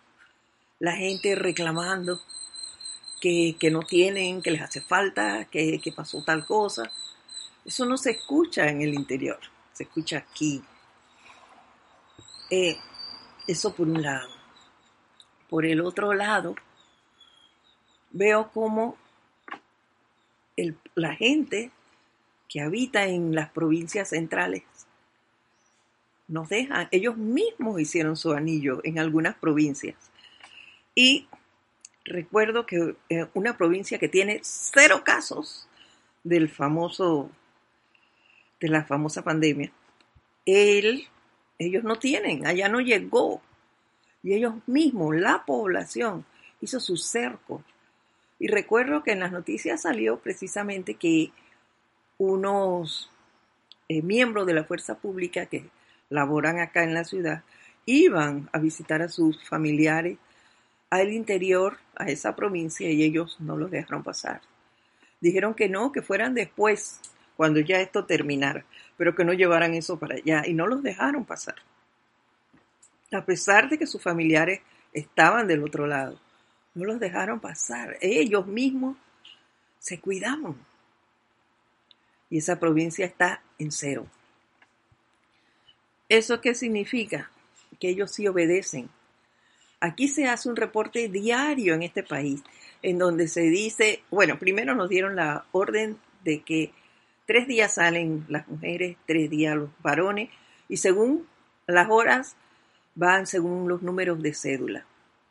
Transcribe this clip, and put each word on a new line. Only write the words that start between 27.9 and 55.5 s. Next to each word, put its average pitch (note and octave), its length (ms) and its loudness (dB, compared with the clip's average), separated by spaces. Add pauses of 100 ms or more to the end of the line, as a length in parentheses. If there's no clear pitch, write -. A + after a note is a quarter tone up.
su D#3+ 160 -2
anillo D3 500 -2
en D#3+ 160 -4
algunas D#3+ 380 0
provincias. D3+ 580 0 (960)
Y B3+ 360 6 (760)
recuerdo G#3+ 640 0
que, E3+ 300 -2 (120)
eh, E3 260 -2
una A3 220 -2
provincia F#3 440 0
que E3 80 0
tiene G3 340 2
cero - 600 6
casos - 640 -4 (560)
del E3+ 240 2
famoso, D#3+ 840 0 (1300)
de - 80 -2
la D#3 180 2
famosa D3+ 380 -4
pandemia, D3+ 480 0 (760)
él, G#3 600 4 (500)
ellos F3+ 280 -2
no A3 160 -2
tienen, B3+ 480 -2
allá F#3 200 2
no A#3 120 0
llegó. A3+ 600 2 (840)
Y F#3 100 0
ellos A3+ 200 0 (120)
mismos, B3 480 2
la G#3+ 320 2
población, G3+ 800 -2 (340)
hizo C4+ 200 -6
su F3+ 160 -4
cerco. A#3 680 -6 (760)
Y G#3+ 80 -2
recuerdo A#3+ 560 0
que A#3 80 0
en G3 80 -2
las F3+ 100 -4
noticias D4+ 520 -6
salió G#3+ 360 0
precisamente G2+ 760 -8
que D#3+ 360 2 (920)
unos, F#3+ 880 -2 (800)
eh, D#3 140 -2
miembros G#3 440 2
de F3+ 60 2
la D#3 120 2
fuerza - 340 -8
pública F3+ 480 -6
que - 240 -10 (400)